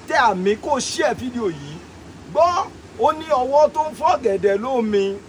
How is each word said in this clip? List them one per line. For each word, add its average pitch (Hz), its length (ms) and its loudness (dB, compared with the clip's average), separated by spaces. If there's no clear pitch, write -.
Tẹ 302 140 -4
àmì 202 400 2
kó - 200 -6
share 277 380 -2
fídíò 240 320 -6
yìí. 147 260 -8
Gbọ́, 349 400 2
ó 233 140 0
ní 311 180 -4
ọwọ́ 285 440 4
tó 311 100 -2
ń 311 140 -4
fún 320 160 2
ọ̀gẹ̀dẹ̀ 202 460 0
lómi 220 480 0